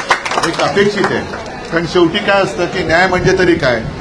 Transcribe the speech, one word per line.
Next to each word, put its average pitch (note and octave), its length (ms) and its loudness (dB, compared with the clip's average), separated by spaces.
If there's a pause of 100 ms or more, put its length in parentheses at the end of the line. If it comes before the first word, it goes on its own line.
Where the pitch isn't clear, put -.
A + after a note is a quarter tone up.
(480)
एक D#3+ 120 -4
अपेक्षित G3+ 440 2
आहे, A2+ 160 -2 (500)
कारण E3+ 220 0
शेवटी F3 260 4
काय G3+ 240 2
असतं F3+ 240 -2
की F3 180 -4
न्याय E3 240 4
म्हणजे F#3 300 2
तरी E3+ 160 4
काय, B2 260 0 (200)